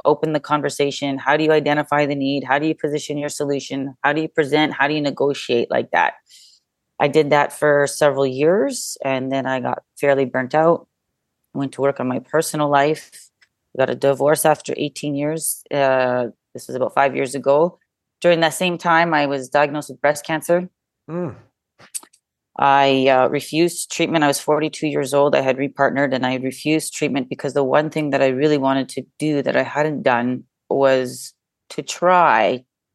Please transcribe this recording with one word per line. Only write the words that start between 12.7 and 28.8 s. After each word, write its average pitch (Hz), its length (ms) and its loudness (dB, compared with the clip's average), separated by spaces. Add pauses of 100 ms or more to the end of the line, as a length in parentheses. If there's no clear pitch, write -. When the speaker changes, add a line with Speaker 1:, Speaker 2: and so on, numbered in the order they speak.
Speaker 1:
got 131 120 2
a 127 60 -4
divorce 139 500 2
after 151 300 0
eighteen 147 400 -6
years. 151 560 -6
Uh, 127 560 0 (260)
this - 140 -16
was 127 80 -8
about 123 180 -2
five 139 220 2
years 135 200 -4
ago. 143 440 2 (400)
During 170 220 4
that 156 120 2
same 175 240 -2
time, 170 360 2
I 147 140 2
was 131 200 -4
diagnosed 147 420 0
with 131 120 -16
breast 147 240 0
cancer. 170 440 -2 (400)
Speaker 2:
Mm. 160 260 -8 (1300)
Speaker 1:
I, 139 460 4
uh, 127 220 4
refused 160 600 -2
treatment. 156 360 0
I - 20 4
was 143 140 0
forty-two 151 460 -2
years 143 260 -2
old. 143 200 4
I 139 60 4
had 131 160 0
repartnered, 139 580 0
and 127 120 -2
I 127 100 -2
refused 131 580 -4
treatment 135 360 -4
because 135 240 -6
the 143 100 2
one 147 260 2
thing 151 200 -4
that 135 120 0
I 135 60 4
really 143 300 2
wanted 135 320 0